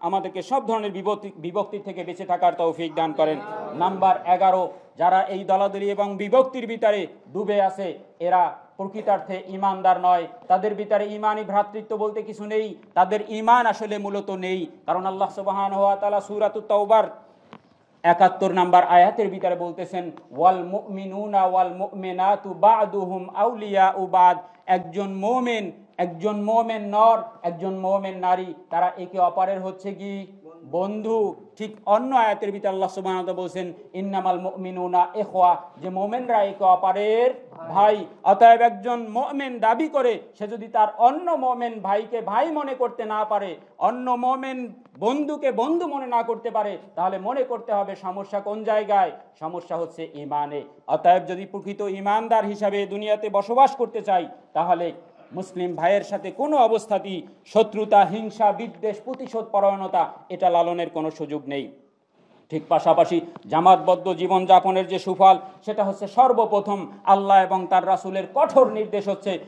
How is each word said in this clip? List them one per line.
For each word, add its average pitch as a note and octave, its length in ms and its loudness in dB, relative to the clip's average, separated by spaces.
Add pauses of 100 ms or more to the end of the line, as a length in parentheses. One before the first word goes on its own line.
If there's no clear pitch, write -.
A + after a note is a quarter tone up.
আমাদেরকে F#3 420 -6
সব B3+ 240 -4
ধরনের G#3+ 260 -4
বিভক্তি, G3+ 440 -6
বিভক্তি F#3+ 420 -6
থেকে F3+ 260 -12
বেঁচে F3+ 200 -12
থাকার F3+ 280 2
তৌফিক E3 420 -2
দান D#3+ 180 -2
করেন। D#3 260 0 (360)
নাম্বার F#3 420 2 (100)
এগারো, F#3 460 2 (240)
যারা F#3 260 4
এই G3 220 -6
দলাদলি G3 460 0
এবং G3+ 260 -4
বিভক্তির B3 500 0
ভিতরে G#3 400 0 (260)
ডুবে G3+ 300 0
আছে, F#3+ 360 -4 (220)
এরা F3 560 0
প্রকৃতার্থে G3 720 -4
ঈমানদার F#3+ 520 0
নয়, F3+ 260 2 (200)
তাদের G3 280 0
ভিতরে G#3 300 -2
ঈমানি G#3+ 400 -4
ভ্রাতৃত্ব G#3 520 -4
বলতে G#3+ 260 -4
কিছু G#3+ 220 -12
নেই, G#3+ 300 -4 (200)
তাদের F#3 340 2
ঈমান A#3 380 4
আসলে G#3 320 -2
মূলত G3+ 320 -6
নেই। F#3 360 -6 (200)
কারণ F3+ 200 -2
আল্লাহ F#3+ 240 -2
সুবহানাহু G3 520 -2
ওয়া G3 140 4
তাআলা G3+ 240 0
সূরাতুত G#3 440 -2
তাওবার G#3 400 4 (1000)
একাত্তর F3+ 500 4
নাম্বার F3+ 340 6
আয়াতের F#3+ 420 6
ভিতরে F3+ 280 -2
বলতেছেন, F3 540 -8 (260)
"ওয়াল F3+ 280 4
মুমিনুনা G3 800 -4
ওয়াল F3+ 300 2
মুমিনাতু F#3+ 800 -4
বা'দুহুম F#3+ 800 2
আউলিয়াউ G3 720 0
বা'দ", F3+ 320 4 (280)
একজন F#3 480 -2
মুমিন, A3 580 -2 (260)
একজন F3+ 440 -4
মুমিন A3 460 0
নর, A3 340 4 (200)
একজন F3 320 -4
মুমিন F#3+ 440 -2
নারী, F3+ 360 0 (160)
তারা F3 280 0
একে F3+ 200 -10
অপরের F#3 420 0
হচ্ছে F#3+ 340 -10
কি? G3 320 -12 (440)
বন্ধু। G#3 640 -2 (220)
ঠিক G#3+ 200 -12 (100)
অন্য B3 300 2
আয়াতের G#3 360 0
ভিতরে G3+ 160 -4
আল্লাহ F#3+ 200 -2
সুবহানাহু F#3 360 -4
ওয়া F#3 100 -4
তাআলা F3+ 80 -6
বলছেন, F3+ 300 -8 (220)
"ইন্নামাল F#3 460 -2
মুমিনুনা F3+ 760 -2
ইখওয়া", F#3 420 2 (260)
যে F#3 80 -8
মুমিনরা G#3+ 540 -2
একে G3 200 -2
অপরের G#3 840 2 (200)
ভাই। G3+ 360 4 (180)
অতএব A#3 380 8
একজন A#3 480 0
মুমিন C4 500 -6
দাবি A#3 300 2
করে, B3+ 320 0 (180)
সে G#3 100 -8
যদি A3 200 -12
তার A3 200 2 (100)
অন্য D4 320 2
মুমিন A#3+ 500 -2
ভাইকে G#3+ 400 -4
ভাই A3 300 -2
মনে C#4+ 240 -6
করতে A#3+ 300 -4
না G#3+ 200 -4
পারে, G3+ 320 -4 (220)
অন্য B3 320 -2
মুমিন B3+ 600 -4 (260)
বন্ধুকে C#4 540 -2
বন্ধু D#4 340 -2
মনে C#4 200 -6
না A#3 160 0
করতে A#3 280 -6
পারে, G#3 280 -4 (160)
তাহলে F#3+ 240 -2
মনে B3+ 260 -4
করতে A3+ 280 -8
হবে G3 240 -2
সমস্যা G3 440 -8
কোন G#3 240 -8
জায়গায়? G3+ 460 2 (300)
সমস্যা E3+ 360 -8
হচ্ছে E3 380 -8
ঈমানে। D3 480 -6 (240)
অতএব F3 400 4
যদি F#3 200 -8
প্রকৃত G3+ 360 -10
ঈমানদার G#3 600 0
হিসাবে G3+ 420 -2
দুনিয়াতে G#3 440 -4
বসবাস A#3 460 2
করতে A3+ 260 -4
চাই, F3+ 260 0 (240)
তাহলে E3+ 400 0 (400)
মুসলিম F3+ 440 -8
ভাইয়ের F#3 260 2
সাথে G3 280 -8
কোনো D4 260 -2
অবস্থাতেই G#3 680 0 (200)
শত্রুতা, G#3+ 580 4
হিংসা, G#3+ 480 0
বিদ্বেষ, G#3+ 520 -8
প্রতিশোধ A#3+ 480 -8
পরায়ণতা, F#3+ 600 0 (160)
এটা F#3 220 0
লালনের E3+ 400 0
কোনো D#3+ 200 -4
সুযোগ D3 360 -8
নেই। C#3 260 -8 (800)
ঠিক D3+ 180 -6
পাশাপাশি E3 520 4 (280)
জামাতবদ্ধ F3 640 4
জীবনযাপনের F#3 720 4
যে F#3+ 100 -4
সুফল, F#3+ 400 6 (260)
সেটা G#3+ 200 -2
হচ্ছে G3 220 -6
সর্বপ্রথম G#3 800 2 (180)
আল্লাহ G3 380 6
এবং F#3 240 0
তার F3 200 2
রাসূলের F#3+ 380 -2 (100)
কঠোর C4 380 4
নির্দেশ G#3 360 -4
হচ্ছে F#3+ 400 -4